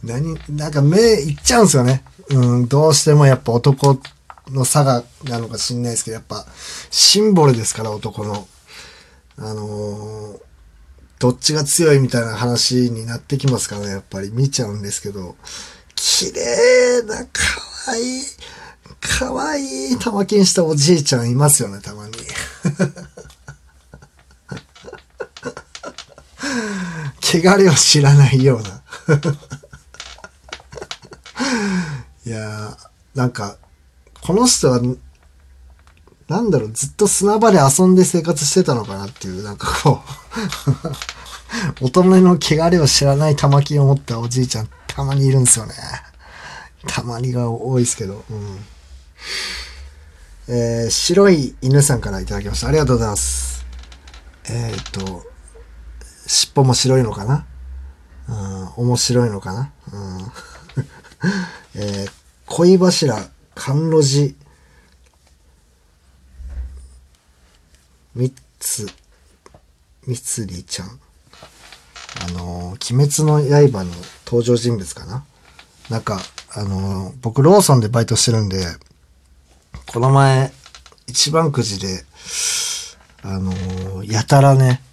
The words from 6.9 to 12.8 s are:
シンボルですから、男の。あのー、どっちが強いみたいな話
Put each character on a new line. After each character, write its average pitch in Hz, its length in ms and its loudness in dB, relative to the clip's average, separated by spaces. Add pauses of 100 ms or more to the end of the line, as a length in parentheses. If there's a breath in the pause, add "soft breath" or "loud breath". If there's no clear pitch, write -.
シ - 280 4
ン 214 140 4
ボ 156 140 6
ル 123 100 4
で 110 80 -4
す - 80 -4
か 110 100 -8
ら、 110 80 -6
男 107 320 -10
の。 101 240 -8 (920 loud breath)
あ 107 140 -10
の 104 840 -10
ー、 - 40 -20 (800)
ど 123 120 2
っ 127 80 -2
ち - 160 -2
が 151 100 0
強 156 300 4
い 139 60 6
み 127 100 2
た 123 100 -2
い - 20 -2
な 113 140 -6
話 123 560 0